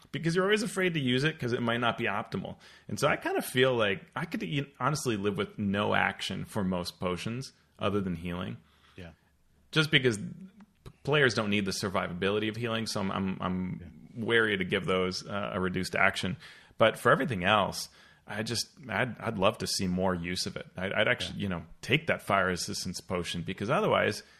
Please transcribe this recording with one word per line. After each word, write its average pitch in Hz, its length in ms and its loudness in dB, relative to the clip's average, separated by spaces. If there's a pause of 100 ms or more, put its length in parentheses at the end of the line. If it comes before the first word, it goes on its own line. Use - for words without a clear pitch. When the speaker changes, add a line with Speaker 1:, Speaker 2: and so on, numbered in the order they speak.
(120)
Speaker 1:
because 160 240 -2
you're 185 100 2
always 208 180 2
afraid 185 320 0
to 156 40 0
use 127 240 2
it 156 160 0
'cause 120 140 -2
it 123 80 0
might 117 180 2
not 117 180 2
be 117 80 0
optimal. 101 500 -4 (320)
And 104 120 -6
so 135 80 4
I 160 80 4
kind 381 220 -2
of - 80 0
feel 131 300 4
like 101 260 2 (140)
I 143 100 -4
could - 180 -6
e-, 147 360 -4
honestly 127 380 0
live 98 200 0
with 98 220 -4
no 104 340 2
action 95 520 0
for 107 180 -4
most 90 360 -2
potions 110 540 -4 (240)
other 101 240 0
than 92 140 -2
healing. 90 420 -6 (400)
Speaker 2:
Yeah. 85 140 -16 (600)
Speaker 1:
Just 156 200 2
because 127 260 4
p-, 104 60 -8 (800)
players 139 300 4
don't 107 160 0
need 104 160 2
the 98 60 -2
survivability 95 800 -2
of 107 60 -6
healing, 113 320 -4
so - 140 -4
I'm, 98 100 -2
I'm, 95 280 -2
I'm 92 400 -2 (380)
Speaker 2:
Yeah. 110 80 -6
Speaker 1:
wary 110 320 4
to 92 80 -2
give 92 200 0
those, 92 420 0
uh, 101 260 -4
a 92 60 -2
reduced 92 360 0
action. 95 420 2 (400)
But 113 200 6
for 120 140 4
everything 143 320 2
else, 98 460 2 (380)
I 107 160 -6
just, 113 240 -4 (220)
I'd, 110 300 0
I'd 95 180 -4
love 101 220 6
to 92 80 -2
see 98 200 0
more 90 260 2
use 87 320 -2
of 95 100 -6
it. 71 100 -10 (100)
I'd, 92 180 -4
I'd 110 140 2
actually, 120 300 -2
Speaker 2:
Yeah. 107 60 -4
Speaker 1:
you 98 60 -2
know, 85 140 -4 (180)
take 156 260 0
that 90 160 0
fire 98 240 4
resistance 92 520 -4
potion 87 440 -4
because 95 260 -4
otherwise, 110 540 2 (160)